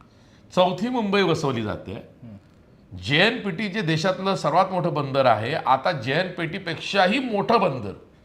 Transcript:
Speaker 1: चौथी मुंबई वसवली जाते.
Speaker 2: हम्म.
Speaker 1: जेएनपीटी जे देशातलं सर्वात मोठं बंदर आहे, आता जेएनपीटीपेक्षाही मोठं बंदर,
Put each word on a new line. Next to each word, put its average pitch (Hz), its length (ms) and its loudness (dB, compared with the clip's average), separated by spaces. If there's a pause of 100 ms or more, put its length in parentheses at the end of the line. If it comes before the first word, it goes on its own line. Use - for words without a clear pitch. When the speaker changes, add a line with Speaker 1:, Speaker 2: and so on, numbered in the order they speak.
(540)
Speaker 1:
चौथी 185 340 2
मुंबई 208 340 0
वसवली 147 400 0
जाते. 92 300 -6
Speaker 2:
हम्म. - 1040 -20
Speaker 1:
जेएनपीटी 190 720 0
जे 214 120 -4
देशातलं 185 560 0
सर्वात 175 340 2
मोठं 175 240 -2
बंदर 135 320 2
आहे, 113 280 2
आता 170 380 2
जेएनपीटीपेक्षाही 175 1300 -2
मोठं 233 420 2
बंदर, 127 320 -2 (320)